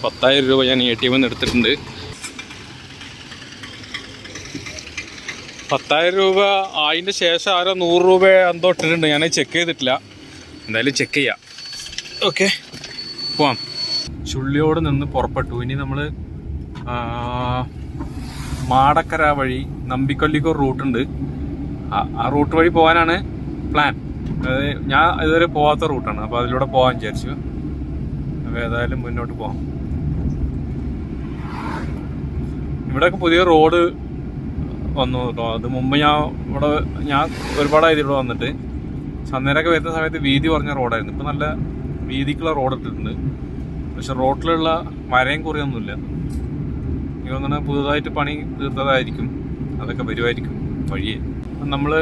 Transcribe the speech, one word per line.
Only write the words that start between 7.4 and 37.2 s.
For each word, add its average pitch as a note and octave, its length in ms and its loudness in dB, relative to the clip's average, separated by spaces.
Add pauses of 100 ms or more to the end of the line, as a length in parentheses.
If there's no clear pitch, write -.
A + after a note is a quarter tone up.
ആരോ F3+ 140 2 (120)
നൂറ് F3 260 6
രൂപ F#3 140 8 (280)
എന്തോ E3+ 220 4
ഇട്ടിട്ടുണ്ട്. D#3+ 400 2
ഞാനത് D#3 240 2
ചെക്ക് D3 200 0
ചെയ്തിട്ടില്ല, C#3+ 360 0 (720)
എന്തായാലും A#2+ 340 2
ചെക്ക് C3 200 0
ചെയ്യാം. A#2 180 0 (920)
ഓക്കെ, - 200 2 (880)
പോവാം. C#3+ 200 4 (760)
ചുള്ളിയോട് D3 580 2
നിന്ന് C#3+ 260 2
പുറപ്പെട്ടു. B2+ 400 -2 (100)
ഇനി C3 180 -2
നമ്മൾ, C3+ 160 -4 (920)
ആ, - 20 -2 (1800)
മാടക്കര D#3 500 4 (160)
വഴി C3 220 0 (320)
നമ്പിക്കൊല്ലിക്ക് C#3+ 600 2
ഒരു D#3 120 0
റൂട്ടുണ്ട്. C3 380 0 (920)
ആ, G2+ 40 4 (220)
ആ A#2 40 0 (100)
റൂട്ട് D3 240 4
വഴി E3+ 180 6
പോകാനാണ് E3 400 6 (560)
പ്ലാൻ. D3 220 4 (480)
അതായത് C3+ 360 0 (140)
ഞാൻ D3+ 160 8 (160)
ഇതുവരെ E3 320 4
പോകാത്ത D3+ 360 4
റൂട്ടാണ്, G#2+ 340 -2
അപ്പോൾ A#2 140 -2
അതിലൂടെ B2+ 360 0
പോകാൻ B2+ 240 6
വിചാരിച്ചു. G#2+ 320 -4 (1120)
അപ്പോൾ A#2 220 -4
ഏതായാലും A#2+ 380 0
മുന്നോട്ട് A#2+ 360 -4
പോകാം. G#2+ 180 -6 (3250)
ഇവിടെയൊക്കെ D#3+ 340 2
പുതിയ E3 160 6 (100)
റോഡ് D#3+ 300 8 (1160)
വന്നു B2+ 260 0
കേട്ടോ. A#2 180 -4 (120)
അത് A2+ 100 -4 (100)
മുമ്പ് C3 180 0 (100)
ഞാൻ D3 120 6 (360)
ഇവിടെ, C#3+ 180 2 (420)
ഞാൻ C#3+ 120 2 (360)